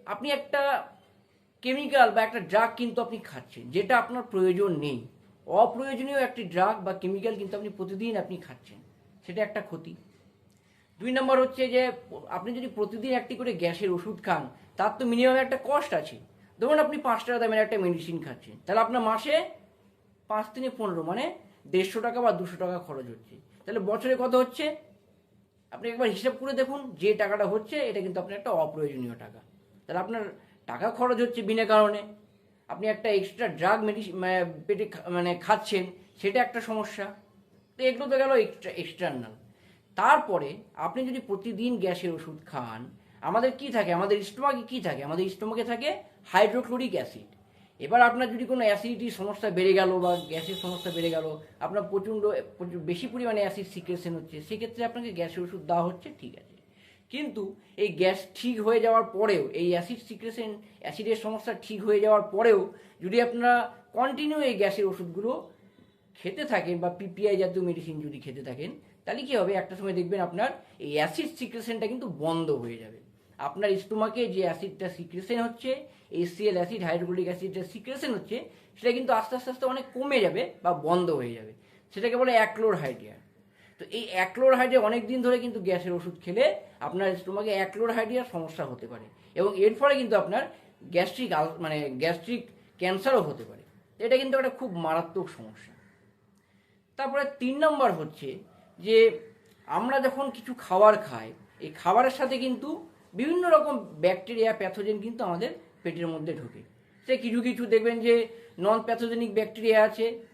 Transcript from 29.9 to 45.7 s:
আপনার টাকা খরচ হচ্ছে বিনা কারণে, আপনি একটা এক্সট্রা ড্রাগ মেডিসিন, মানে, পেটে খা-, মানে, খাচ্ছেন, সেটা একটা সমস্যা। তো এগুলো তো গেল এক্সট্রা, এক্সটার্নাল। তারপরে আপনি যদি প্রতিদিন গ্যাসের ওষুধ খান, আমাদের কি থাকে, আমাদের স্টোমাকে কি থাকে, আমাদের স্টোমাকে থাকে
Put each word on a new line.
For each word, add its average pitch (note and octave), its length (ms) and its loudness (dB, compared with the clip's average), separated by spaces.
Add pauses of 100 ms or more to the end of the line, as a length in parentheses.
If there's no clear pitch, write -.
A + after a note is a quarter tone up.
আপনার G3+ 400 -6 (280)
টাকা C3 240 -2
খরচ A#3+ 300 0
হচ্ছে A#3 220 0
বিনা A3 220 2
কারণে, G#3 380 6 (640)
আপনি G3+ 180 -6
একটা G#3+ 220 0
এক্সট্রা G#3 400 2
ড্রাগ F3+ 360 2
মেডিসিন, G3+ 320 -4
মানে, F#3 280 0 (220)
পেটে G3+ 180 0
খা-, F3+ 260 -10
মানে, F3 240 0
খাচ্ছেন, G3+ 500 0 (320)
সেটা G3+ 260 2
একটা A#3 180 -4
সমস্যা। G#3 540 -8 (600)
তো B3+ 80 -8
এগুলো B3+ 220 0
তো C4 120 4
গেল C4+ 140 4
এক্সট্রা, A3 380 2
এক্সটার্নাল। C#3 640 -6 (640)
তারপরে G3+ 600 4 (180)
আপনি G3+ 320 -4
যদি B3+ 140 -6
প্রতিদিন A3+ 580 -4
গ্যাসের F3 360 -2
ওষুধ D#3 320 -12
খান, A#2+ 440 -10 (300)
আমাদের A#3 320 2
কি C4+ 160 -10
থাকে, G#3 240 0
আমাদের G3+ 300 2
স্টোমাকে B3+ 400 -2
কি B3 180 -8
থাকে, C#3+ 240 -4
আমাদের E3+ 240 -2
স্টোমাকে A3 360 -6
থাকে B3 380 -4 (220)